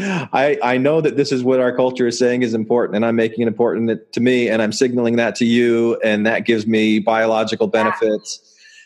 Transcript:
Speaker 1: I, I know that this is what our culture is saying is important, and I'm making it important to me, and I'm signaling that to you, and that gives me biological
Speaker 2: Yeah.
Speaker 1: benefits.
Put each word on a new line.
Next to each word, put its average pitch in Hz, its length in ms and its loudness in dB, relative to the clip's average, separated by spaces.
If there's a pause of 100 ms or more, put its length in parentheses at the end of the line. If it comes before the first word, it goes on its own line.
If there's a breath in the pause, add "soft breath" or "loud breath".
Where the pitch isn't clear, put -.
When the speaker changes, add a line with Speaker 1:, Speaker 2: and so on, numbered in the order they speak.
(320 loud breath)
Speaker 1:
I, 139 300 0
I 123 140 0
know 147 240 2
that - 160 -2
this 139 160 0
is 127 120 -2
what 131 160 2
our 123 140 0
culture 127 340 0
is 117 100 -4
saying 123 240 0
is 117 100 -2
important, 110 440 -2
and 110 100 0
I'm 117 100 0
making 113 260 0
it 117 40 0
important 113 680 -2
to - 80 -4
me, 123 280 2
and 110 120 0
I'm 110 120 0
signaling 120 440 0
that 117 200 0
to - 80 0
you, 117 580 2
and 107 240 0
that 110 200 0
gives 113 200 0
me 110 320 2
biological 110 720 0
Speaker 2:
Yeah. 113 120 0
Speaker 1:
benefits. - 720 -4 (300 loud breath)